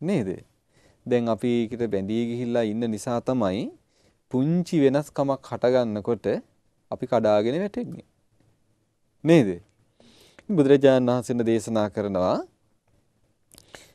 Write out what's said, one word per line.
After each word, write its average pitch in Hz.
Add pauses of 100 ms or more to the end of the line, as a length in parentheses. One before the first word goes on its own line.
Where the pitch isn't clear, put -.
නේද? 147 (760)
දැන් 120
අපි 113
ඒකට 117
බැඳී 101
ගිහිල්ලා 120
ඉන්න 110
නිසා 117
තමයි 120 (640)
පුංචි 165
වෙනස්කමක් 139
හටගන්නකොට 117 (640)
අපි 123
කඩාගෙන 110
වැටෙන්නේ. 202 (1200)
නේද? 147 (1000)
බුදුරජාණන් 135
වහන්සේ 120
දේශනා 110
කරනවා 101 (1600)